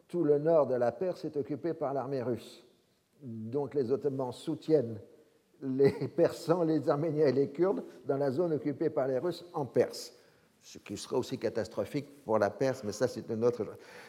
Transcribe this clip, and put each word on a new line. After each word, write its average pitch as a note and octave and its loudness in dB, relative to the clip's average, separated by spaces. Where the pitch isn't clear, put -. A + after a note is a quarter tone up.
tout F3 -2
le D3 4
nord D3+ 4
de B2+ 0
la A#2+ 2
Perse F3+ -6
est D#3 -8
occupé D3 -4
par C#3 -4
l'armée C3+ -2
russe. - -6
Donc A#2+ -6
les C3 0
Ottomans C3+ 0
soutiennent C3+ 0
les C3+ 6
<laughs> C3+ -6
Persans, F3 2
les D#3 2
Arméniens D3+ 2
et E3+ 8
les C#3 4
Kurdes F#3+ 0
dans C#3 0
la C#3 2
zone D#3+ 0
occupée D3 -2
par C3+ 0
les C3+ 0
Russes E3+ -4
en D3+ -2
Perse, - 0
ce - -20
qui - -12
serait - -6
aussi B2+ -2
catastrophique A2 -6
pour A2 2
la G2+ 4
Perse, C3 -2
mais G#2 -4
ça B2 0
c'est A#2 -10
une A2 -2
autre A#2+ 2
chose. - -10